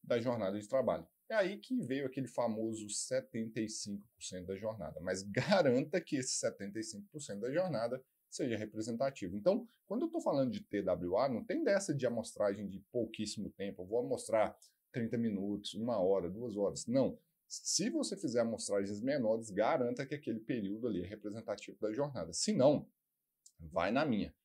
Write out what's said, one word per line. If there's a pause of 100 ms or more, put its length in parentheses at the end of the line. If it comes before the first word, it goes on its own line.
da
jornada
de
trabalho. (220)
É
aí
que
veio
aquele
famoso
setenta
e
cinco
por
cento
da
jornada,
mas
garanta
que
esse
setenta
e
cinco
por
cento
da
jornada (260)
seja
representativo.
Então, (180)
quando
eu
tô
falando
de
T
W
A,
não
tem
dessa
de
amostragem
de (120)
pouquíssimo
tempo,
eu
vou
amostrar (360)
trinta
minutos,
uma
hora,
duas
horas.
Não. (300)
Se
você
fizer
amostragens
menores,
garanta
que
aquele
período
ali
é
representativo
da
jornada.
Se
não, (680)
vai
na
minha. (120)